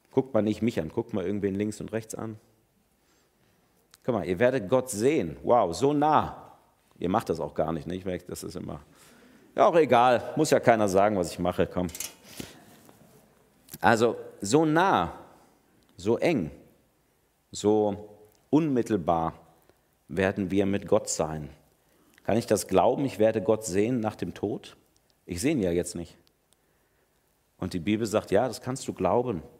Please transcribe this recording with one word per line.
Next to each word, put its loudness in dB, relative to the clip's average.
Guckt -2
mal 2
nicht -2
mich -2
an, -6
guckt -6
mal -4
irgendwen -4
links -6
und -10
rechts -8
an. -12
Guck -2
mal, -4
ihr -2
werdet 0
Gott 0
sehen. -2
Wow, 2
so 0
nah. 0
Ihr -4
macht 0
das -2
auch -8
gar -2
nicht, -6
ne? -8
Ich -10
merke, -8
das -12
ist -12
immer, -12
ja, 6
auch 4
egal. 4
Muss 0
ja 6
keiner 4
sagen, 4
was -2
ich -10
mache, 0
komm. -4
Also, 4
so 2
nah, 2
so -2
eng, 0
so 0
unmittelbar 2
werden -2
wir 2
mit -4
Gott 2
sein. -4
Kann 0
ich 0
das 0
glauben, 4
ich -4
werde 2
Gott 0
sehen 0
nach -4
dem -8
Tod? -8
Ich -8
sehe 0
ihn 0
ja 0
jetzt -2
nicht. -12
Und -6
die -6
Bibel 0
sagt, -2
ja, 2
das -10
kannst -8
du -6
glauben. -2